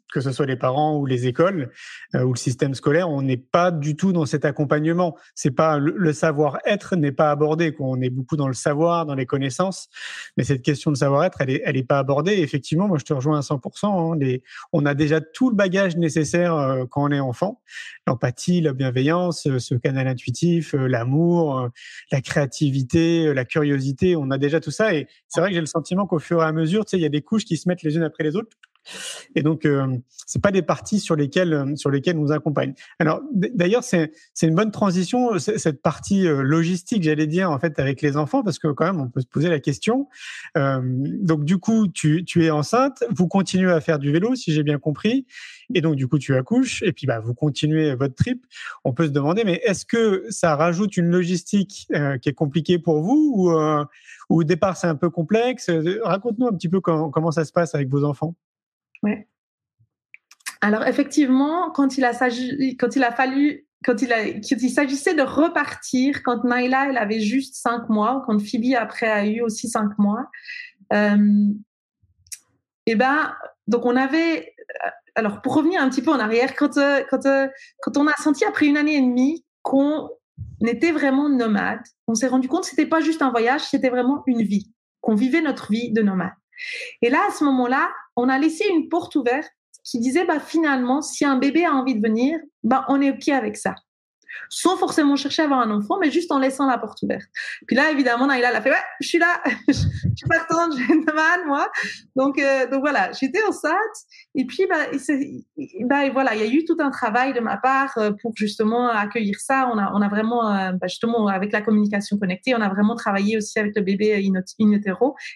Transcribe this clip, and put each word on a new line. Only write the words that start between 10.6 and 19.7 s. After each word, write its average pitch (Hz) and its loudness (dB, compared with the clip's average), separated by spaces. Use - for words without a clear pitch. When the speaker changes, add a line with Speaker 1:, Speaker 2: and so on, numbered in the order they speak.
Speaker 1:
question 151 0
de 143 0
savoir-être, 143 0
elle 131 -2
est, 139 -2
elle 147 -2
est 131 -2
pas 139 0
abordée. 143 0
Et 196 2
effectivement, 156 -2
moi, 170 0
je - -6
te 156 -4
rejoins 147 0
à 139 -2
cent 147 -4
pour - -12
cent, 175 0
hein. 160 -2
Les, 127 -2
on 147 2
a 143 0
déjà 151 2
tout 254 0
le 208 0
bagage 190 2
nécessaire, 165 0
euh, 135 0
quand 143 -2
on 143 2
est 143 0
enfant. 135 -4
L'empathie, 139 0
la 151 2
bienveillance, 139 0
euh, 131 0
ce 127 -4